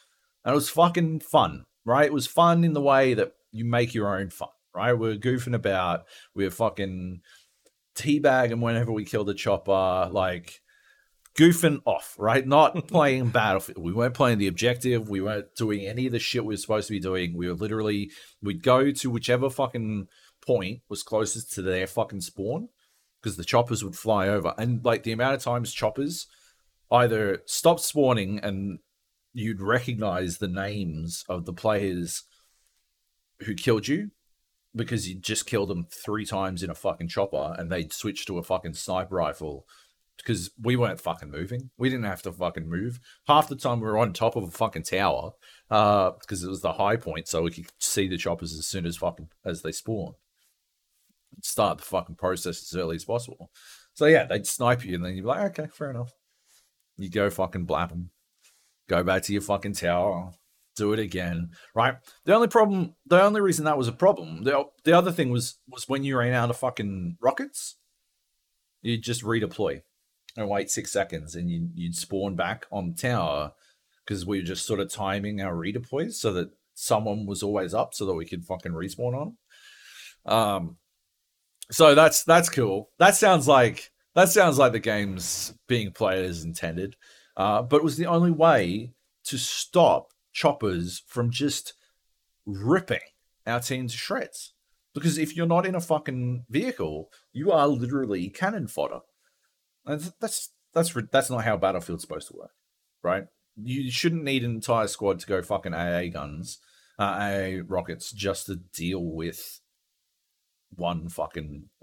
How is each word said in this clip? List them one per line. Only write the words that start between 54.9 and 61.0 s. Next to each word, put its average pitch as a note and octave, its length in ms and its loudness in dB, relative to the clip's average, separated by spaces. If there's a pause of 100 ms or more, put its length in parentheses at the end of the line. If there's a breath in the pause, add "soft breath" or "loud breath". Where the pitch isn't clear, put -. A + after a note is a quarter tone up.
and F2 100 -4
then F#2 120 -6
you'd F#2 60 -8
be G#2+ 60 -6
like, F3+ 300 -2
"Okay, D#3 140 -8
fair D3 180 -10
enough." A#2+ 220 -10 (840 soft breath)
You F#2+ 140 -10
go G2+ 180 2
fucking F#2 380 -2
blap F2 240 0
'em. F2 200 -10 (760 soft breath)
Go F2+ 160 2
back F#2+ 220 2
to G2+ 80 -4
your G2+ 100 0
fucking G2+ 300 -2
tower. F2+ 600 0 (420)
Do G#2 160 0
it A2 80 0